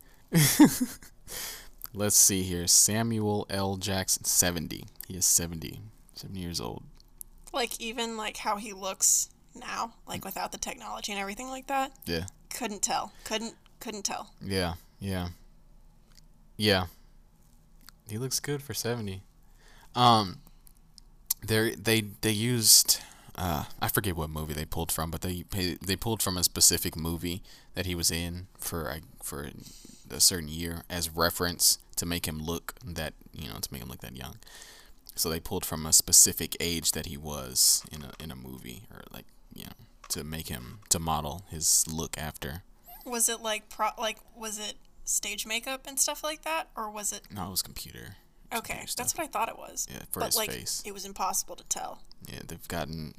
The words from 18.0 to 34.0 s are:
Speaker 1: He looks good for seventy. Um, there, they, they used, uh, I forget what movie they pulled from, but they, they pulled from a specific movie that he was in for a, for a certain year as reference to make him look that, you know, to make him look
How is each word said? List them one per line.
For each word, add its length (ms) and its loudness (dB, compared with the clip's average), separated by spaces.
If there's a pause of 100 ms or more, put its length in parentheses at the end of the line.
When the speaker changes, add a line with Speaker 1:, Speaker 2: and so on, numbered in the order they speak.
Speaker 1:
He 100 -4
looks 200 -2
good 240 -4
for 120 -8
seventy. 480 -2 (720)
Um, 460 8 (1040)
there, 320 4
they, 280 4 (180)
they 120 4
used, 680 6 (340)
uh, 300 0 (160)
I 80 2
forget 260 0
what 160 -2
movie 240 -6
they 120 -2
pulled 260 -4
from, 180 -2
but 120 -6
they, 280 -4
they 460 -2
pulled 260 -2
from 140 0
a 80 0
specific 520 4
movie 460 -2 (320)
that 120 -2
he 80 -2
was 160 2
in 360 -4 (120)
for 300 -4
a, 120 -6 (220)
for 260 -8 (640)
a 100 -4
certain 280 4
year 420 -6
as 200 -2
reference 680 2 (180)
to 100 -2
make 200 -2
him 120 -4
look 360 -4 (100)
that, 300 -6 (180)
you 160 -10
know, 120 -10
to 120 -6
make 100 -10
him 60 -12
look 120 -12